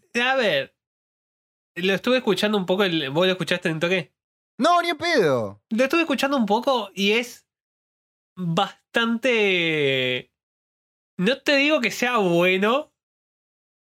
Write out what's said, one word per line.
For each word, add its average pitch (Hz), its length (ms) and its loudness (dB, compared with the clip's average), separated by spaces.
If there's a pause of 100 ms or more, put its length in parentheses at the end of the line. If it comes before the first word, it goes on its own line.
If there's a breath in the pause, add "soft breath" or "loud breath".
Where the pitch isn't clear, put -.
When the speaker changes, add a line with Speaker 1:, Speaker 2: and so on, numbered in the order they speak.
(220)
Speaker 1:
A 262 140 0
ver, 160 400 0 (1000)
lo 190 180 0
estuve 247 240 0
escuchando 214 400 0
un 185 80 -4
poco, 190 180 2
el, 160 260 -2
¿vos 165 160 2
lo 185 60 2
escuchaste 180 360 -4
en 160 120 -4
toque? 175 340 -2 (440)
Speaker 2:
No, 349 240 4
ni 339 80 -2
en 330 60 -4
pedo. 156 720 0
Speaker 1:
Lo 226 140 0
estuve 330 180 2
escuchando 277 340 -2
un 226 100 0
poco 220 480 0
y 196 180 0
es 240 340 -6 (880)
bastante, 180 2000 -2 (840)
no 233 220 0
te 294 160 2
digo 285 240 2
que 220 100 -2
sea 247 280 -2
bueno, 190 760 2 (1000)